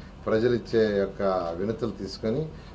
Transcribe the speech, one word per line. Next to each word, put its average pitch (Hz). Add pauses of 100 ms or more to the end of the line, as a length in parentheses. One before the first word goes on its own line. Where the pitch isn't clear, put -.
(260)
ప్రజలు 110
ఇచ్చే 107
యొక్క 98 (360)
వినతులు 110
తీసుకొని 113 (260)